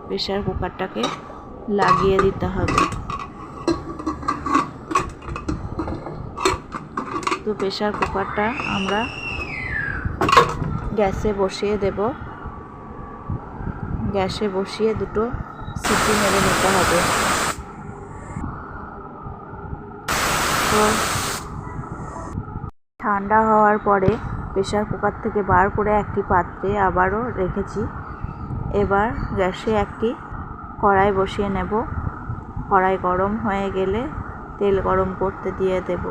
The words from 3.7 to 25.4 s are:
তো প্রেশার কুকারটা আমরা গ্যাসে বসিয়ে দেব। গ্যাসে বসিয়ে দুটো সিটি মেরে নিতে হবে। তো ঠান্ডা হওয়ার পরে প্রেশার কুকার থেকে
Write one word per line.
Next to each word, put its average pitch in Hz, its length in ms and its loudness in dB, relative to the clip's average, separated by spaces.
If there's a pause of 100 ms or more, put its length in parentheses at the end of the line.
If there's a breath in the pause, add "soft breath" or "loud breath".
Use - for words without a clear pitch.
তো - 160 -4
প্রেশার 208 380 0
কুকারটা - 520 0 (240)
আমরা 196 300 0 (2000)
গ্যাসে 202 380 2
বসিয়ে 202 440 0
দেব। 196 220 0 (2000)
গ্যাসে 190 380 0
বসিয়ে 196 440 0
দুটো 202 300 -2 (540)
সিটি - 400 2
মেরে 196 240 4
নিতে 185 280 2
হবে। 175 300 4 (3750)
তো 214 140 6 (2250)
ঠান্ডা 202 460 4
হওয়ার 214 340 8
পরে 196 320 4 (360)
প্রেশার 202 380 0
কুকার 202 360 -2
থেকে 208 220 -2